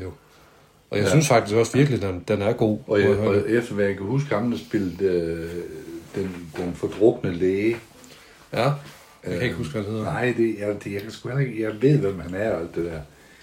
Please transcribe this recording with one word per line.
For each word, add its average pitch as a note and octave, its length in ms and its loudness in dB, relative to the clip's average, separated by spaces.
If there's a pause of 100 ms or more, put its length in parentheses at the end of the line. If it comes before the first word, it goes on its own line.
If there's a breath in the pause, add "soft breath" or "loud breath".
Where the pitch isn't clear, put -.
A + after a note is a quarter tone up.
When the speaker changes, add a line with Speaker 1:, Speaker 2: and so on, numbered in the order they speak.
Speaker 1:
jo. F#2 80 -8 (800 soft breath)
Og G#2 60 -4
jeg G#2 80 2
Speaker 2:
Ja. - 60 0
Speaker 1:
synes D3+ 180 6
faktisk A2 280 4
også A#2 160 4
virkelig, B2+ 300 4
den, F2+ 260 -4
den G#2 140 2
er G#2+ 100 2
god, G#2+ 340 2
Speaker 2:
Og G#2+ 140 4
jeg, G2 80 6
Speaker 1:
må G2+ 60 6
jeg G2+ 80 2
høre. G#2 220 4
Speaker 2:
og G#2 60 -4
efter A#2 240 0
hvad G2+ 120 0
jeg G2 100 -2
kan G2 100 -8
huske, C3+ 280 0
ham A2+ 160 0
der A2+ 80 -2
spillede, F#2+ 460 -2
øh, E2+ 460 0 (640)
den, F2+ 420 -6
den F2+ 180 -4
fordrukne G2+ 600 2
læge. G2 420 0 (760 loud breath)
Speaker 1:
Ja, A2 120 0
jeg C#3+ 80 2 (520 loud breath)
kan F2+ 80 -6 (100)
ikke B2+ 40 0
Speaker 2:
Øh, E2+ 120 -4
Speaker 1:
huske, - 140 -6
hvad A2 100 -4
han G2+ 100 -6
hedder. A2 120 -4
Speaker 2:
nej, A#2+ 320 0
det, A2+ 240 2
jeg, G#2 240 -4
det, G2+ 80 -6
jeg G2+ 100 -4
kan A2 80 -12
sgu - 180 -12
heller C3 180 0
ikke, A2 160 -6
jeg G#2+ 200 -2
ved, C#3+ 160 6
hvem G2 220 -2
han E2+ 140 -8
er G#2+ 180 -2
og G2+ 80 -2
alt E2+ 140 -8
det F2 100 -2
der. E2 160 -6 (420 loud breath)